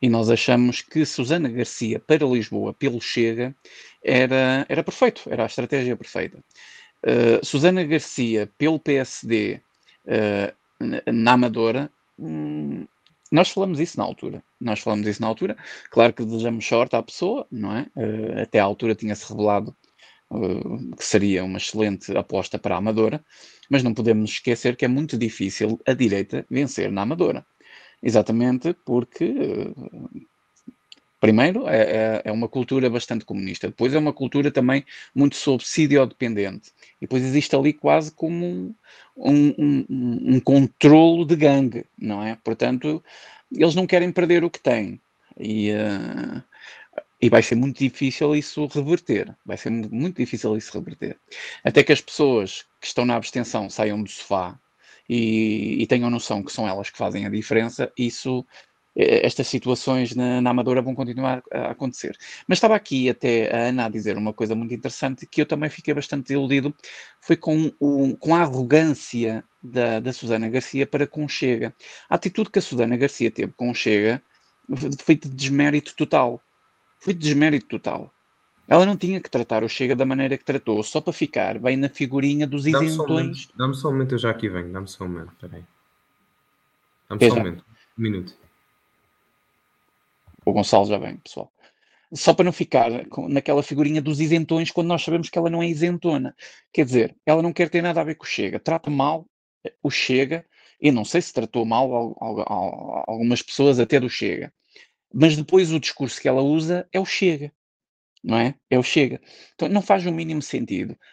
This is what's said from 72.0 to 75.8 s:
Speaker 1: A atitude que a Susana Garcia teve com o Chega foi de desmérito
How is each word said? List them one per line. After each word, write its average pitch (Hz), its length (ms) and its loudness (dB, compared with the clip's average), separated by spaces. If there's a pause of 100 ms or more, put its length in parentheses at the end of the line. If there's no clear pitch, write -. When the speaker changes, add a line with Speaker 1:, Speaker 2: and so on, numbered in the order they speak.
Speaker 1:
A - 60 0
atitude 185 360 -2
que 196 100 2
a - 20 -6
Susana 120 340 0
Garcia 120 360 0
teve 101 200 -6
com 123 180 -4
o 120 40 -6
Chega 110 480 2 (800)
foi 160 160 4
de 151 120 -12
desmérito 139 680 0